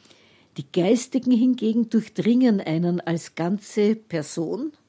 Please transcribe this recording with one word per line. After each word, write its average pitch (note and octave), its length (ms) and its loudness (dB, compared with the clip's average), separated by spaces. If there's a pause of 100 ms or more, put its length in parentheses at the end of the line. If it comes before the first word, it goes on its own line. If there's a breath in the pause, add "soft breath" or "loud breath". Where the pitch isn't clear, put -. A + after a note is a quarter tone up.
(580 soft breath)
Die C#3+ 160 -12
geistigen A#3 580 0
hingegen A#3 580 2
durchdringen A3 720 2
einen F3 400 0
als - 360 -6
ganze G#3 580 0
Person F3 800 -6 (160)